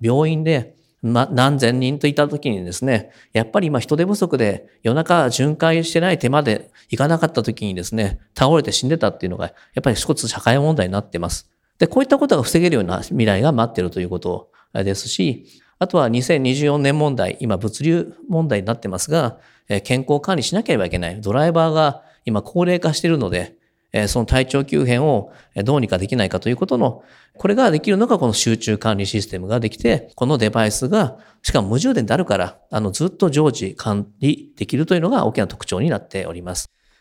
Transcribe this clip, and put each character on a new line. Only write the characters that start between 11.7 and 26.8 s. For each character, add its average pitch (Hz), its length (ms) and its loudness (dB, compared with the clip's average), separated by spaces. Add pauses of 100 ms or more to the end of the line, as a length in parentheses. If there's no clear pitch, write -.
で、 - 80 4
こ - 140 2
う 277 40 4
い 269 40 -2
っ - 20 -18
た 277 80 6
こ 285 100 0
と 240 80 4
が 139 60 4
防 165 180 2
げ 175 120 4
る 156 40 2
よ 110 60 2
う - 20 -2
な 90 180 -4
未 120 240 0
来 101 180 4
が 160 80 4
待 117 200 2
っ - 20 -20
て 90 100 -2
る 87 80 -4
と - 80 -6
い 90 60 -4
う 90 40 -8
こ 92 80 -6
と 87 320 -8 (240)
で 98 220 -2
す - 120 -8
し、 - 380 -2 (340)
あ 180 80 0
と - 100 -2
は 131 120 4
二 123 140 0
千 151 180 2
二 127 140 2
十 147 100 0
四 147 160 2
年 139 160 2
問 147 180 0
題、 98 240 -2
今 107 180 -2
物 110 260 -6
流 165 300 0 (140)
問 160 200 0
題 104 140 0
に 92 40 -10
な 113 80 -2
っ 117 60 -6
て - 80 -10
ま 92 100 -6
す - 140 -6
が、 151 260 0 (320)
え 101 80 0
ー、 - 40 -2
健 131 260 -2
康 143 120 2
管 185 180 -2
理 127 60 -2
し - 120 -4
な 220 80 0
け - 80 -2
れ 135 80 4
ば 92 60 0
い 85 40 -4
け 92 80 -4
な 87 140 -4
い。 104 100 -12
ド 98 120 -2
ラ 147 140 2
イ 175 40 2
バ 165 180 2
ー 156 40 -2
が 156 280 0 (240)
今 104 160 0
高 175 240 -2
齢 180 140 2
化 160 140 0
し - 80 -4
て 175 60 0
い 165 40 4
る 156 80 2
の 101 100 -2
で、 90 260 -4 (380)
え 107 120 0
ー、 - 20 -2
そ 123 120 -2
の 113 60 0
体 131 220 2
調 139 180 0
急 147 200 0
変 123 200 2
を、 120 260 0 (220)
え 101 80 -4
ー、 - 20 -4
ど 131 120 2
う 139 60 2
に 110 60 0
か 92 100 0
で 98 100 -2
き 131 80 -2
な 113 100 2
い - 40 -2
か 95 100 -2
と 113 100 -2
い 123 40 0
う - 20 0
こ 190 100 -2
と 131 120 0
の、 131 260 0 (340)